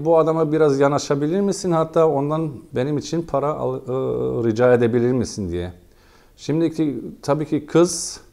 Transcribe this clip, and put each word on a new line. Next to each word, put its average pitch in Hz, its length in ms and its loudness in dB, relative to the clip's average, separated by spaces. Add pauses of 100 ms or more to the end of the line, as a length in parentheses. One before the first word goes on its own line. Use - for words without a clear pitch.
"Bu 165 120 4
adama 160 340 2
biraz 151 280 4
yanaşabilir 143 640 0
misin? 190 300 -2
Hatta 160 360 2
ondan 151 440 0 (240)
benim 143 220 -2
için 165 240 -4
para 147 320 -2
al-, 127 240 -4
e, 127 720 -2
rica 123 260 4
edebilir 120 380 2
misin?" 107 400 -4
diye. 87 220 -6 (640)
Şimdiki, 156 640 -2 (200)
tabii 147 240 -2
ki 147 200 -4
kız - 560 0 (120)